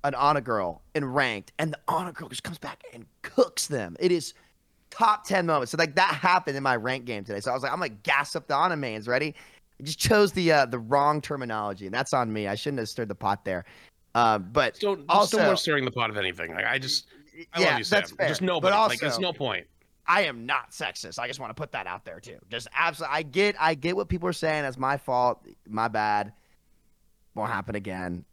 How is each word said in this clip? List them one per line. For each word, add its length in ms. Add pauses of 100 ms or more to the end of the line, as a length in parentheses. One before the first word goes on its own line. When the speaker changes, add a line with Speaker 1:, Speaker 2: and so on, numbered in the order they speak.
Speaker 1:
an 100
Ana 260
girl 420 (120)
in 100
ranked, 540
and 140
the 60 (100)
Ana 240
girl 160
just 160
comes 140
back 240 (100)
and 140 (160)
cooks 460
them? 300
It 140
is 220 (560)
top 340
ten 220
moments. 260
So, 60
like, 180
that 180
happened 420
in 60
my 140
ranked 300
game 180
today. 160
So 100
I 40
was 100
like, 80
"I'm 60
gonna 120
gas 460
up 100
the 80
Ana 220
mains." 320
Ready? 260 (440)
I 40
just 160
chose 340
the, 200
uh, 140
the 120
wrong 420
terminology, 680
and 80
that's 200
on 180
me. 160
I 60
shouldn't 240
have 100
stirred 200
the 60
pot 300
there. 200 (500)
Uh, 240
but 360
Speaker 2:
Just 60
don't, 200
just 100
Speaker 1:
also 280
Speaker 2:
no 80
more 100
stirring 280
the 60
pot 180
of 80
anything. 380
Like, 100
I 140
just, 280 (280)
Speaker 1:
Y-, 60
y-, 120
Speaker 2:
I 80
Speaker 1:
yeah, 100
Speaker 2:
love 80
you, 60
Sam. 160
Speaker 1:
that's 120
fair. 160
Speaker 2:
Just 120
Speaker 1:
But 60
Speaker 2:
nobody. 280
Like, 260
there's 140
Speaker 1:
also, 80
Speaker 2:
no 120
point. 320 (400)
Speaker 1:
I 160
am 240
not 240
sexist. 480
I 80
just 140
wanna 120
put 200
that 140
out 200
there, 140
too. 180 (120)
Just 220
abso-, 380
I 120
get, 380
I 140
get 220
what 120
people 200
are 40
saying. 300
That's 160
my 180
fault. 500 (220)
My 200
bad. 440 (1000)
Won't 160
happen 240
again. 580